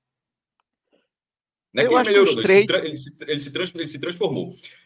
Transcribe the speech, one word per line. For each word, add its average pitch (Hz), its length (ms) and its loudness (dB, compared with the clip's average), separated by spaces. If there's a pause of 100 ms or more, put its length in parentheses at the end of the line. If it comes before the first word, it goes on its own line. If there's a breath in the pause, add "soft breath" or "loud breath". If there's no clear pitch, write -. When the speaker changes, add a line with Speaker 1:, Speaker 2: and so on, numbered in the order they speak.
(1700)
Speaker 1:
Não 143 100 0
é - 20 2
Speaker 2:
Eu 170 40 2
Speaker 1:
que 165 60 2
ele 254 60 4
Speaker 2:
acho 220 100 0
que 202 80 6
os 170 140 6
Speaker 1:
melhorou, - 0 -
ele 117 80 -4
se - 20 -2
Speaker 2:
três 196 220 6
Speaker 1:
tra-, 185 200 0
ele 151 120 -8
se, - 240 -10
ele 147 180 -6
se 139 140 -10
trans-, 175 220 -6
ele 165 120 -8
se 147 120 -10
transformou. 160 540 -6 (320 loud breath)